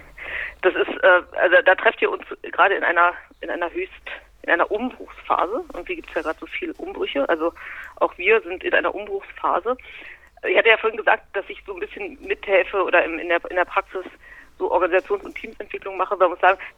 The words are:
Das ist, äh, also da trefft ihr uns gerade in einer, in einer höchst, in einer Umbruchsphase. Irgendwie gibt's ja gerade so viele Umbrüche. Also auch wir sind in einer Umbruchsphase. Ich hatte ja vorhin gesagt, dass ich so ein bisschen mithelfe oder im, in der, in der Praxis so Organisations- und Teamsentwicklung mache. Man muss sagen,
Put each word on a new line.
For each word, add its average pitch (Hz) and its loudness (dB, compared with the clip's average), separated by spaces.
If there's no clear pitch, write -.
Das 180 4
ist, - -2
äh, 180 6
also 175 4
da 185 6
trefft - 0
ihr 214 2
uns - -6
gerade 185 4
in 160 -2
einer, 175 4
in 170 -8
einer 170 -4
höchst, 180 -8
in - -4
einer 170 2
Umbruchsphase. 226 -2
Irgendwie 175 -8
gibt's - -16
ja 170 -2
gerade 156 -6
so - -12
viele - -8
Umbrüche. - -4
Also 165 0
auch - 0
wir 208 4
sind 175 -10
in 180 0
einer 165 0
Umbruchsphase. 196 -4
Ich - 2
hatte 208 6
ja 220 6
vorhin 220 -2
gesagt, - 0
dass 196 -2
ich 202 -14
so 196 -10
ein 180 -10
bisschen 208 -10
mithelfe 190 0
oder 175 4
im, 165 -4
in - -8
der, 170 2
in 180 -2
der 175 2
Praxis 190 -4
so - -2
Organisations- 180 2
und - -14
Teamsentwicklung 202 -10
mache. 185 -2
Man 175 6
muss 180 -8
sagen, 190 6